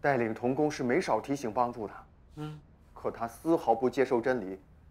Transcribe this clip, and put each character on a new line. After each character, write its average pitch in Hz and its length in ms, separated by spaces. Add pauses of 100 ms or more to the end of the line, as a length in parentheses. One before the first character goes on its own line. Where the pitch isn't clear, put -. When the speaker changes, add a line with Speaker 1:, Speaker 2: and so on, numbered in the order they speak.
Speaker 1:
带 143 160
领 113 180
同 123 200
工 151 160
是 147 120
没 131 180
少 120 200
提 139 160
醒 123 160
帮 120 200
助 117 140
他， - 180 (320)
Speaker 2:
嗯， 151 220 (360)
Speaker 1:
可 - 160
他 113 180
丝 165 280
毫 117 180
不 127 140
接 127 160
受 123 160
真 127 200
理， 95 180 (320)